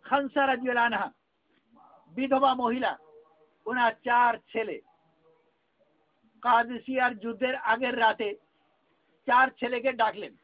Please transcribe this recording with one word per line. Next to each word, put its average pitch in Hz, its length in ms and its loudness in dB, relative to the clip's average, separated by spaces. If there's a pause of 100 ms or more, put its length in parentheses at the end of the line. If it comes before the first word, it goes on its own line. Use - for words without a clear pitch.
খানসা 277 440 -2
রাদিয়াল্লাহু 247 400 0
আনহা 202 220 -4 (1040)
বিধবা 262 400 2
মহিলা, 240 380 -2 (760)
ওনার 240 260 0 (120)
চার 240 280 2 (200)
ছেলে। 208 240 -6 (1700)
কাদেসিয়ার 247 760 0
যুদ্ধের 233 380 -4
আগের 233 440 -2
রাতে 220 280 2 (960)
চার 262 240 6
ছেলেকে 247 420 -4
ডাকলেন 208 400 -4 (120)